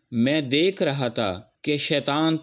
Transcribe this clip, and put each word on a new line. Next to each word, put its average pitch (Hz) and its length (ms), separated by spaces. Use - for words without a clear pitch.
मैं 135 380
देख 180 340
रहा 139 260
था 104 220
कि 147 160
शैतान 151 640